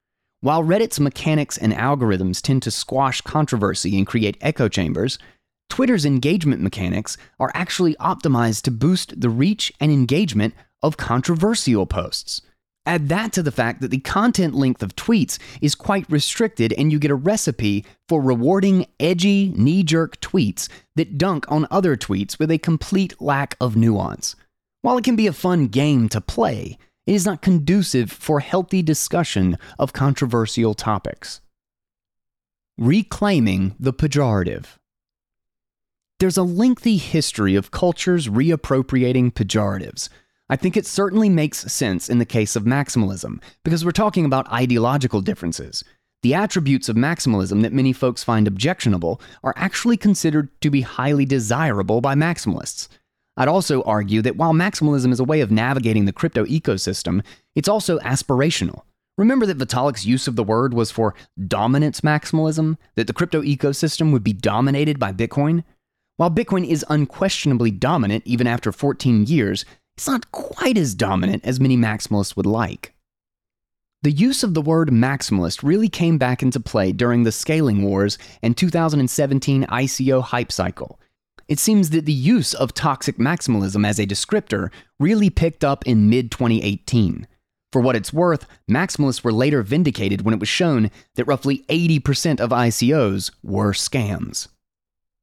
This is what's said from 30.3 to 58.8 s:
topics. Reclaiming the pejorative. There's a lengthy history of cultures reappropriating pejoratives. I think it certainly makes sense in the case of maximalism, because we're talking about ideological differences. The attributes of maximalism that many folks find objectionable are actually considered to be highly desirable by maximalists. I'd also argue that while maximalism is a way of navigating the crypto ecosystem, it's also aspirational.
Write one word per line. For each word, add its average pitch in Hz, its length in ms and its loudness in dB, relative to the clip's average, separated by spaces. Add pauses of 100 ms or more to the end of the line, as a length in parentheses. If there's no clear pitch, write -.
topics. - 680 -6 (1400)
Reclaiming 117 1000 2
the 131 140 -2
pejorative. 117 840 -2 (1400)
There's 190 180 0
a 185 60 2
lengthy 220 520 2
history 110 600 0
of 98 160 0
cultures 175 580 0
reappropriating 127 1040 2
pejoratives. 98 720 -4 (420)
I 135 60 0
think 185 220 0
it 196 80 0
certainly 202 420 0
makes 156 440 0
sense 95 380 -2
in 120 100 2
the 113 60 2
case 110 300 0
of 107 80 -2
maximalism, 107 800 -2 (240)
because 165 180 0
we're 175 80 0
talking 202 320 2
about 131 260 0
ideological 123 720 0
differences. - 640 -6 (380)
The 127 140 2
attributes 147 520 0
of 110 80 -2
maximalism 110 680 0
that 113 100 -2
many 131 180 2
folks 123 320 -2
find 110 240 2
objectionable 98 720 -2 (240)
are 131 140 -2
actually 226 400 0
considered 156 520 0 (120)
to 151 80 2
be 139 120 2
highly 139 440 0
desirable 117 720 0
by 135 160 0
maximalists. - 720 -4 (480)
I'd 131 140 0
also 156 320 2
argue 107 400 0
that 123 160 -2
while 160 160 2
maximalism 147 580 2
is 120 80 0
a 131 60 0
way 156 160 2
of 104 100 0
navigating 113 540 2
the 98 80 0
crypto 117 320 -2
ecosystem, 104 800 -2 (280)
it's 151 140 -2
also 196 320 0
aspirational. 131 840 -2 (340)